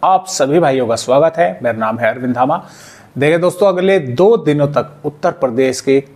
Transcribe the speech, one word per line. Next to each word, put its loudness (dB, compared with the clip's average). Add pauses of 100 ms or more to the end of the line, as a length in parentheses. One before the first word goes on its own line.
आप 2
सभी 0
भाइयों 0
का -2
स्वागत 0
है। 0
मेरा -2
नाम -4
है 0
अरविंद -4
धामा। -2 (520)
देखिए 2
दोस्तों, 0
अगले 2
दो 2
दिनों 0
तक -4 (140)
उत्तर -4
प्रदेश -2
के 2 (120)